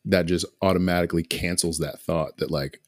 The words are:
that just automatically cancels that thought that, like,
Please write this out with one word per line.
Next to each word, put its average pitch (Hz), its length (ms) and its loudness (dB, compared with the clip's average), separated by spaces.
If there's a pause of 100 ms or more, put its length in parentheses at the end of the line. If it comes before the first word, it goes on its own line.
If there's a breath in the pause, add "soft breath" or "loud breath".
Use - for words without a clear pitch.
that 92 180 4
just 85 220 0 (160)
automatically 87 600 2
cancels 87 580 -2
that 76 200 -6
thought 82 380 -4
that, 71 120 -4
like, 71 380 -4